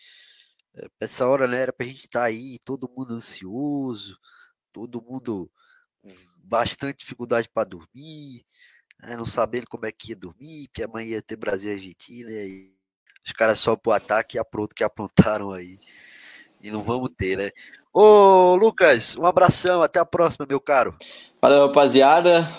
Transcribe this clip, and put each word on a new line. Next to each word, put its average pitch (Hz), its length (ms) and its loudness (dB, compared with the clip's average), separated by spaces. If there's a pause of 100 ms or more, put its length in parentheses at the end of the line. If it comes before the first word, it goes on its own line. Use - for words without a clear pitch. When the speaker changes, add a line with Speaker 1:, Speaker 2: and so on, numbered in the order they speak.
(760)
Speaker 1:
É, - 120 -20 (140)
essa 117 260 -6
hora, 135 200 0
né, 123 120 -4
era 127 140 -4
pra 127 120 -10
gente 131 220 -18
tá 120 160 -6
aí, 120 400 -8
todo 131 320 -12
mundo 127 180 -12
ansioso, 117 1040 -10 (540)
todo 117 300 -14
mundo 120 500 -12 (500)
com 101 80 -20 (340)
bastante 117 560 -6
dificuldade 120 520 -6
pra 113 120 -4
dormir, 127 800 -20 (580)
né, 120 140 -14
não 117 100 -10
sabendo 113 420 -4
como 110 200 -12
é 110 40 -10
que - 180 -18
ia 113 60 -14
dormir, 123 560 -20
que 113 120 -12
amanhã 113 320 -10
ia 107 60 -8
ter 110 140 -14
Brasil 104 360 -8
e 104 40 -8
Argentina, 101 540 -18
e 95 460 -14 (500)
os - 60 -16
caras 110 260 0
só 113 180 0
pro 110 180 -2
ataque 107 440 -4
e - 20 -6
apronto, 107 360 -8
que - 80 -6
aprontaram 104 680 -2
aí. 92 280 -16 (840)
E 107 80 -18
não 107 140 -8
vamos 127 340 -6
ter, 92 200 -4
né? 98 140 -6 (400)
Ô, 196 640 8
Lucas, 180 640 2
um 151 80 -2
abração, 180 560 0
até 160 180 0
a 170 60 0
próxima, 165 420 -2
meu 139 120 -4
caro. 120 360 0 (460)
Speaker 2:
Valeu, 139 260 6
rapaziada. 147 800 4 (120)